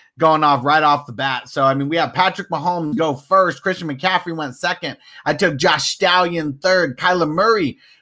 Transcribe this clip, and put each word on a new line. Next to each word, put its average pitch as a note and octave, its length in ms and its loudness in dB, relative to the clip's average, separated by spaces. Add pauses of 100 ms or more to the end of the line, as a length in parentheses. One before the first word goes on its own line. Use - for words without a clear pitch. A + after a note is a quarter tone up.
(180)
going D#3 260 2
off C#3 220 2
right D3+ 160 4
off D3 240 2
the B2+ 80 -14
bat. C3 340 -6
So, C#3+ 160 -2
I C3+ 120 4
mean, C#3 140 -4
we D#3+ 80 -2
have D3 180 -2
Patrick F#3 340 0
Mahomes E3 480 -4
go D#3+ 160 0
first. F3 480 0
Christian F3+ 260 -4
McCaffrey F3 480 -2
went C#3+ 200 -8
second. F3 420 -6 (260)
I D3+ 120 0
took D#3 220 0
Josh D3+ 360 0
Stallion F3 640 0
third. F3+ 400 0
Kyler F3 320 2
Murray F#3+ 480 0 (240)